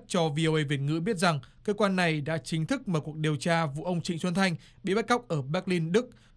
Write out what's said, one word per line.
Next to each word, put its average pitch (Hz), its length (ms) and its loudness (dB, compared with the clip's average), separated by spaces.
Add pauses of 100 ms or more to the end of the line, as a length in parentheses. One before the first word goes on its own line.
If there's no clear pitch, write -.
cho 165 220 0
V 147 180 -2
O 156 100 2
A 156 120 0
Việt 143 100 -2
ngữ 147 200 -2
biết 190 180 -2
rằng 160 220 2 (240)
cơ 208 100 -2
quan 202 220 2
này 160 260 2
đã 160 160 -4
chính 160 280 -2
thức 254 220 -4
mở 165 120 0
cuộc 151 160 -8
điều 156 200 0
tra 165 300 2
vụ 147 180 -6
ông 175 180 -2
Trịnh 160 180 -4
Xuân 180 140 -2
Thanh 185 220 2 (280)
bị 196 120 0
bắt 226 120 0
cóc 247 200 2
ở 151 140 -2
Berlin, 170 500 -2
Đức, 254 180 2 (280)